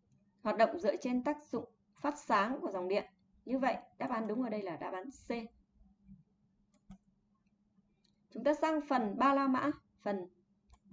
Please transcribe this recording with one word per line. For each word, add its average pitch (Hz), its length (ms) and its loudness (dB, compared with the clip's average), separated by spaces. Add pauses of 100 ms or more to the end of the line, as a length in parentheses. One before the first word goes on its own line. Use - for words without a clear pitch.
(420)
hoạt 214 140 0
động 220 220 6
dựa 185 180 0
trên 247 280 -2
tác 294 200 -2
dụng 233 200 -4 (360)
phát 294 180 -2
sáng 226 420 0
của 349 100 -4
dòng 185 180 -4
điện. 202 160 2 (400)
Như 247 140 -2
vậy, 247 180 2 (220)
đáp 262 120 -4
án 220 160 -2
đúng 214 160 -2
ở 247 60 -2
đây 214 140 -4
là 185 140 -6
đáp 185 160 -8
án 185 180 -8
C. - 180 -20 (3000)
Chúng 233 140 -8
ta 294 100 4
sang 311 340 2
phần 220 300 0
ba 269 160 6
la 277 120 4
mã, 269 240 2 (300)
phần 196 260 -2 (680)